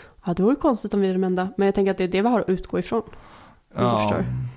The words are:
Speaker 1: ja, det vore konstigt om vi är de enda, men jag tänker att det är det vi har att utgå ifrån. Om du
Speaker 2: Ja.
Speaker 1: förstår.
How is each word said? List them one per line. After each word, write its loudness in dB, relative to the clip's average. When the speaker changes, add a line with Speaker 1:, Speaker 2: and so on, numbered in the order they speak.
Speaker 1:
ja, -2
det 0
vore 4
konstigt 0
om 2
vi 2
är 0
de 0
enda, 0
men 4
jag 4
tänker 2
att -2
det 0
är 0
det 0
vi 2
har 2
att -4
utgå -2
ifrån. -2
Om -2
du -
Speaker 2:
Ja. 2
Speaker 1:
förstår. 0